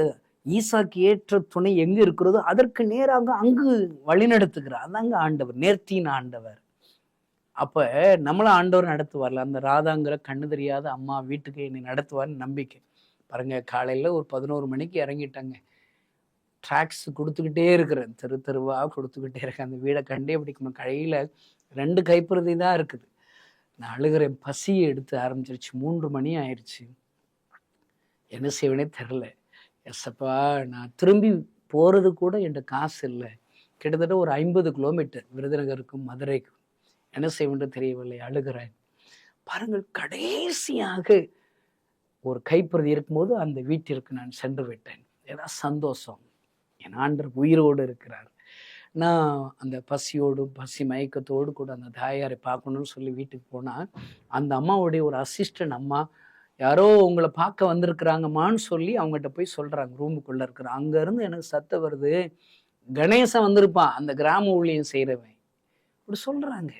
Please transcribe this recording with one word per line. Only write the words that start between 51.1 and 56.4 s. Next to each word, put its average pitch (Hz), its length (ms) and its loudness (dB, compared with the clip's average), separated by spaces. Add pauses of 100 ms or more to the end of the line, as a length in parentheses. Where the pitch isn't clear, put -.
கூட 131 200 -10
அந்த 123 180 -16
தாயாரை 131 500 -6
பார்க்கணும்னு 131 440 -6
சொல்லி 135 260 -10
வீட்டுக்கு 131 380 -12
போனா, 127 380 -10 (400)
அந்த 139 320 -2
அம்மாவுடைய 165 420 2
ஒரு 139 220 -2
அசிஸ்டன்ட் 180 460 -6
அம்மா, 139 400 -4 (480)